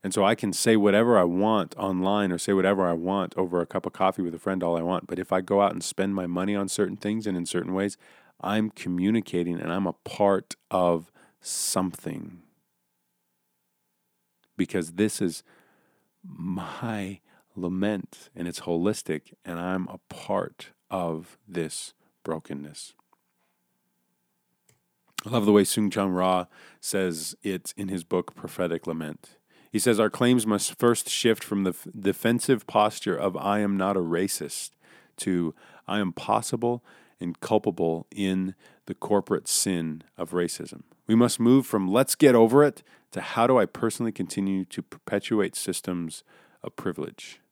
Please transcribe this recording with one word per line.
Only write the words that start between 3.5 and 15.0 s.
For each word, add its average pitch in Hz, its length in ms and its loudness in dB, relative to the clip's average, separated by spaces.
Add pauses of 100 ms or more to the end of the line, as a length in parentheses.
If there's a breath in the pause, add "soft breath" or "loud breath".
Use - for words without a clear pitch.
a 82 60 -2
cup - 200 -4
of - 60 -6
coffee 95 300 0
with 85 120 -4
a 82 60 -12
friend 95 220 -2
all 85 140 0
I 82 60 -2
want. 87 240 -2
But 87 120 -6
if - 140 -4
I 95 80 2
go 101 220 2
out 98 100 2
and 85 100 -8
spend 98 320 -2
my 90 120 -4
money 92 280 -2
on 98 140 -2
certain 98 280 -2
things 107 300 -4
and 92 100 -2
in 87 100 -4
certain 90 260 -4
ways, 98 240 -2 (440 soft breath)
I'm 107 280 0
communicating 90 920 -2
and 80 140 -4
I'm 95 140 -2
a 85 80 -4
part - 640 0 (140)
of 87 400 2 (300 soft breath)
something. - 1000 -6 (2250)
Because 85 340 -2
this 101 300 0